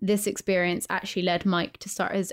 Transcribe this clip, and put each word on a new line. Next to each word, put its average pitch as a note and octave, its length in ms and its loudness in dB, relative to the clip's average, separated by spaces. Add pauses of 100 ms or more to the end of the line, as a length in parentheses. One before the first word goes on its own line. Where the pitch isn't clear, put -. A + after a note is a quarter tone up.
this G3+ 260 2
experience F3+ 600 0
actually F#3+ 340 -2
led F3 220 2
Mike F3 340 0
to - 100 -14
start - 260 -4
his F#3+ 180 -2